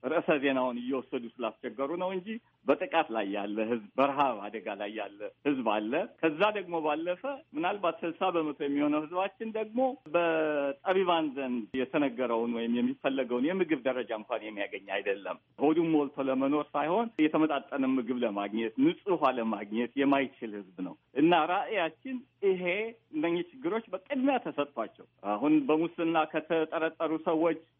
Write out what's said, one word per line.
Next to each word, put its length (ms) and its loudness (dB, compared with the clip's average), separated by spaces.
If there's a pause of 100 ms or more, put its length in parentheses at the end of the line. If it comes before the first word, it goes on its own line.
ርዕሰ 360 0
ዜናውን 380 2
እየወሰዱ 500 -4
ስላስቸገሩ 720 -6
ነው 140 -4
እንጂ 280 -6 (260)
በጥቃት 460 0
ላይ 180 -2
ያለ 340 -4
ህዝብ፣ 300 -4
በረሃብ 480 2
አደጋ 320 -8
ላይ 200 -8
ያለ 360 -8 (140)
ህዝብ 260 0
አለ። 340 0 (140)
ከዛ 360 2
ደግሞ 280 -4
ባለፈ 520 -2 (200)
ምናልባት 460 -2
ስልሳ 320 -2
በመቶ 280 -2
የሚሆነው 420 2
ህዝባችን 520 -4
ደግሞ 380 0 (200)
በጠቢባን 1200 2
ዘንድ 440 -4
የተነገረውን 800 0
ወይም 200 0
የሚፈለገውን 720 0
የምግብ 380 0
ደረጃ 300 -2
እንኳን 300 -6
የሚያገኝ 480 -8
አይደለም። 480 -2 (200)
ሆዱን 320 4
ሞልቶ 300 2
ለመኖር 460 2
ሳይሆን 440 -2 (100)
የተመጣጠነ 680 2
ምግብ 320 0
ለማግኘት፣ 580 -2
ንጹህ 340 2
ውሃ 200 4
ለማግኘት 640 -2
የማይችል 580 0
ህዝብ 280 -12
ነው 160 -8 (180)
እና 320 4
ራዕያችን 720 -4 (220)
ይሄ 240 2 (440)
እነኚህ 360 0
ችግሮች 420 -4
በቅድሚያ 500 0
ተሰጥቷቸው 680 -6 (220)
አሁን 340 4
በሙስና 680 2
ከተጠረጠሩ 920 -2
ሰዎች 380 2 (180)